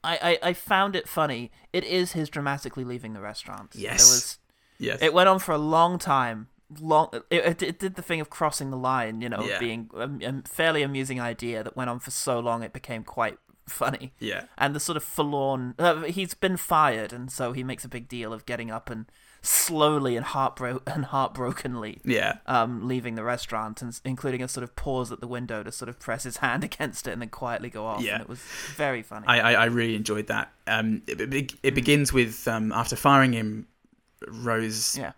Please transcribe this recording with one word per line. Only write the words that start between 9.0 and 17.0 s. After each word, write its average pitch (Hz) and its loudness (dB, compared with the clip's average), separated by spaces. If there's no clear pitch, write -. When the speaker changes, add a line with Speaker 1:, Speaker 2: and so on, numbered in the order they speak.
Speaker 1:
you 120 -4
know, 107 -2
Speaker 2:
Yeah. 101 -2
Speaker 1:
being 117 -4
a, 123 -6
a 131 -4
fairly 160 2
amusing 135 -2
idea 117 -4
that 107 -12
went 127 -4
on 123 -4
for - -12
so 123 0
long 117 0
it 110 -12
became 117 -10
quite - -2
funny. 127 -4
Speaker 2:
Yeah. 95 -6
Speaker 1:
And 143 0
the 147 -6
sort 165 -4
of - -6
forlorn, 135 -2
uh, 165 4
he's 175 -4
been 185 0
fired, 123 2